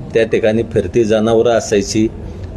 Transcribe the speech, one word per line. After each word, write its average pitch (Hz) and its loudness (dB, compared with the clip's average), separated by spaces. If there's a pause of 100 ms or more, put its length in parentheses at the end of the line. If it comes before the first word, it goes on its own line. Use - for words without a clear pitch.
(140)
त्या 113 2
ठिकाणी 110 0
फिरती 110 0
जनावरं 110 2
असायची, 110 0 (480)